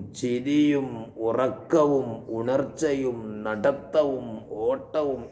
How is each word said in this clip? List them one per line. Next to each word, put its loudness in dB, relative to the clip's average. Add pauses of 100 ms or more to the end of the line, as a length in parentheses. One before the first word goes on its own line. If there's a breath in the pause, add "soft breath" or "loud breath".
(200)
ചിരിയും 2 (380)
ഉറക്കവും 2 (280)
ഉണർച്ചയും 0 (260)
നടത്തവും 0 (420)
ഓട്ടവും -2